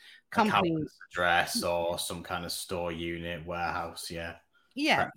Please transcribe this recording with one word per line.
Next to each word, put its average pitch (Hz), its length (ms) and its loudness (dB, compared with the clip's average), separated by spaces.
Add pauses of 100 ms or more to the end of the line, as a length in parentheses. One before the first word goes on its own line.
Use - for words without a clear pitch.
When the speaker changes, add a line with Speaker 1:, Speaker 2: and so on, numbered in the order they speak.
(340)
Speaker 1:
Accountant's 214 180 4
Speaker 2:
company 165 360 4 (220)
Speaker 1:
address 87 540 4
or 87 340 2
some 87 240 -6
kind 87 220 -4
of 82 80 -6
store 87 400 -4
unit, 85 540 -6
warehouse, 85 680 -4
yeah. 82 240 -6 (400)
Speaker 2:
Yeah, 277 200 2
Speaker 1:
Prep - 220 2